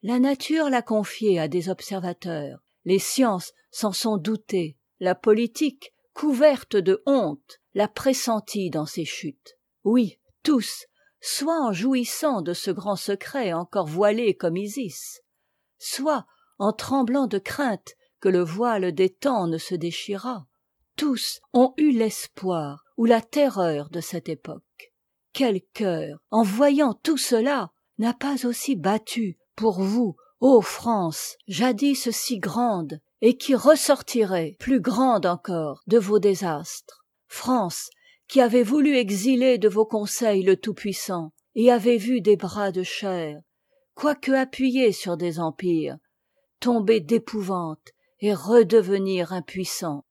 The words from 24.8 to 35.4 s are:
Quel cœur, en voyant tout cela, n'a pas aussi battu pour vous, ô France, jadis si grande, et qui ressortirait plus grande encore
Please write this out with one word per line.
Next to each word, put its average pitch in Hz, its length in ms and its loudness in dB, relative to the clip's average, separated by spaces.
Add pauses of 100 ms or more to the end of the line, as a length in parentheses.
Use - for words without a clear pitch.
Quel 220 300 0 (100)
cœur, 160 460 -4 (120)
en 220 120 2
voyant 269 500 4
tout 311 240 -2
cela, 240 560 0 (240)
n'a 226 160 0
pas 269 340 -4
aussi 240 300 -2
battu 202 640 -4 (180)
pour 208 240 0
vous, 202 360 0 (240)
ô 254 200 8
France, 185 760 -4 (120)
jadis 254 640 0
si 220 280 -6
grande, 175 600 -4 (220)
et 247 140 6
qui 262 180 0
ressortirait 220 1040 2
plus 254 220 0
grande 226 460 0
encore 170 600 -4